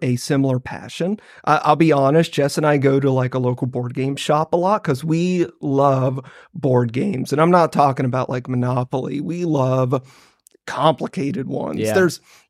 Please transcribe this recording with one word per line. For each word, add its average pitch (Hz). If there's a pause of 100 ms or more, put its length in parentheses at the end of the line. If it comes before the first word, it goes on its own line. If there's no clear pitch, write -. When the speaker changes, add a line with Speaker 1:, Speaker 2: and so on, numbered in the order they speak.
Speaker 1:
a 127
similar 135
passion. - (240)
I, 151
I'll 151
be 156
honest, 143
Jess 143
and 156
I 147
go 135
to, 139
like, 131
a 131
local 127
board 123
game 135
shop 156
a 175
lot 196
'cause 139
we 170 (160)
love 135 (340)
board 123
games. 190
And 143
I'm 170
not 170
talking 143
about, 127
like, 127
Monopoly. 127
We 175
love 131 (640)
complicated 143
ones. -
Speaker 2:
Yeah. -
Speaker 1:
There's, 185 (300)